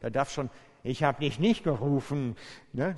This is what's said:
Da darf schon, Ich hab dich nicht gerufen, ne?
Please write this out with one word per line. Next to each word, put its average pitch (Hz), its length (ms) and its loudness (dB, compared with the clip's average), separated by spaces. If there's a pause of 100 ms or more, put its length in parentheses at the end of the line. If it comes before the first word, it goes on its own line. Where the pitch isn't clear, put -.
Da 117 100 -4
darf 135 200 0
schon, 135 200 -4 (360)
Ich 127 160 -2
hab 143 180 2
dich 147 180 0
nicht 220 260 4
gerufen, 135 720 0 (380)
ne? 151 240 0